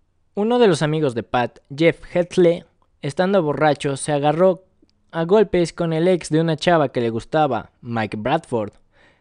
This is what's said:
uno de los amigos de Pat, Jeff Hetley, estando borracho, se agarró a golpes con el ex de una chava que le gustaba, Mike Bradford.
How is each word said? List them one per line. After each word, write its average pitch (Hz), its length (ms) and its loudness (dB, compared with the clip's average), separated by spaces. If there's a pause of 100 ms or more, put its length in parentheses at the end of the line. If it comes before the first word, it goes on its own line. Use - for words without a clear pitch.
(340)
uno 226 260 0
de 240 80 6
los 160 140 2
amigos 151 320 0
de 110 100 -6
Pat, - 360 -4 (160)
Jeff 156 240 2 (160)
Hetley, 175 480 0 (380)
estando 180 420 0
borracho, 143 540 -2
se - 160 -6
agarró 156 500 2 (520)
a 165 100 -2
golpes 180 480 2
con 165 200 -4
el 160 140 0
ex 185 240 -2
de 156 100 2
una 165 160 -2
chava 160 340 2
que - 80 -4
le 113 120 0
gustaba, 123 580 -2 (120)
Mike 113 360 -6
Bradford. 113 560 -4 (480)